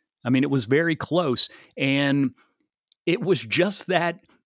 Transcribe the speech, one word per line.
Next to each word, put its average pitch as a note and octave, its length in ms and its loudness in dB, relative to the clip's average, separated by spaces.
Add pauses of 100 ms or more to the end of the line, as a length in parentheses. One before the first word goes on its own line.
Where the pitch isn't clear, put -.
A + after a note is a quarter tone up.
(260)
I - 60 0
mean, C3 120 4
it C#3+ 60 -2
was C3+ 160 0
very D#3 300 2
close, D3+ 540 -2 (280)
and C#3 540 0 (760)
it F3 160 0
was F3 200 0
just D#3+ 460 -2
that E3+ 320 -2 (260)